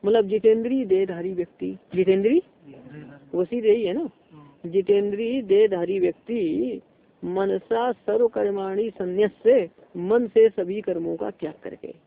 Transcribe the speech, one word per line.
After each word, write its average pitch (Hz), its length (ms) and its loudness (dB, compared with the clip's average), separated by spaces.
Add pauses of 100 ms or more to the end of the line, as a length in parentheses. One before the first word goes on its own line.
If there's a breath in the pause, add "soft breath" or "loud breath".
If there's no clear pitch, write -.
मतलब 208 240 2
जितेंद्रीय 226 560 2
देहधारी 185 500 0
व्यक्ति, 180 420 -8 (180)
जितेंद्रीय 196 460 2 (960)
वसी 185 260 -2
देही 220 240 4
है 180 80 0
ना, 285 160 -4 (560)
जितेंद्रीय 202 800 0
देहधारी 196 560 2
व्यक्ति 196 840 -4 (420)
मनसा 190 720 -2
सर्वकर्माणि 208 1000 -2
संन्यस्य, 196 760 0 (280)
मन 214 300 0
से 220 220 6
सभी 202 320 -4
कर्मों 170 360 -6
का 202 140 -8
त्याग 156 320 -10
करके - 300 -14 (140)